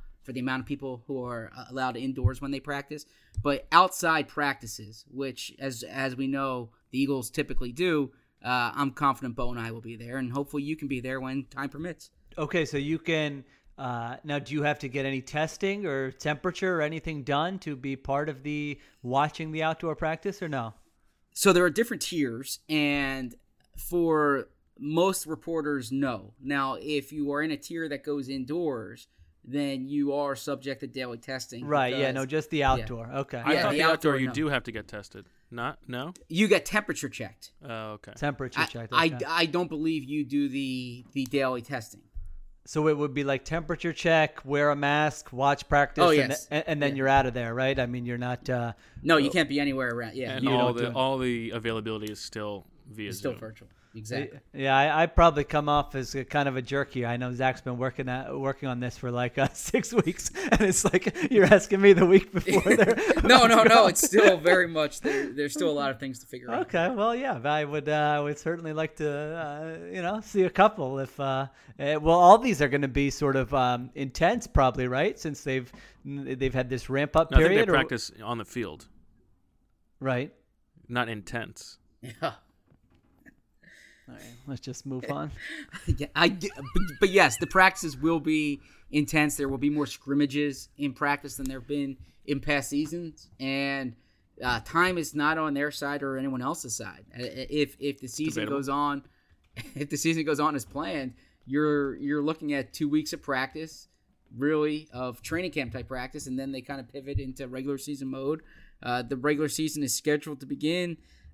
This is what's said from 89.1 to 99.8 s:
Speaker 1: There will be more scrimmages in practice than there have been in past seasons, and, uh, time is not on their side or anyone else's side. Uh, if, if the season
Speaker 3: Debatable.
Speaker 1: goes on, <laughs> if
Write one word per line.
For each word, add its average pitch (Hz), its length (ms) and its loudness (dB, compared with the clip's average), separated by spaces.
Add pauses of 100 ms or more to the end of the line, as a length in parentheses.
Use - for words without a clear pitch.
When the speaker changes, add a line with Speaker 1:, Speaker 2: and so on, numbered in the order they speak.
Speaker 1:
There 139 120 -2
will 135 100 -4
be 143 120 2
more 147 160 0
scrimmages 143 920 -2
in 143 160 -4
practice 143 440 -2
than 131 120 -6
there 131 120 -8
have 117 80 -20
been 139 280 -4 (300)
in 139 140 -2
past 143 300 -2
seasons, 156 580 -6 (100)
and, 135 560 -4 (480)
uh, 120 220 -2
time 180 340 0
is 147 160 -6
not 151 240 0
on 151 160 -2
their 143 160 -2
side 143 320 -6
or 135 160 -6
anyone 131 240 -4
else's 139 320 -6
side. - 300 -12 (100)
Uh, 123 80 -12
if, 131 560 -2
if 139 220 -6
the 127 80 -12
season 151 340 -4
Speaker 3:
Debatable. 139 160 -2
Speaker 1:
goes 139 100 -4
on, 143 340 -2 (340)
<laughs> - 200 -20 (200)
if 143 120 -6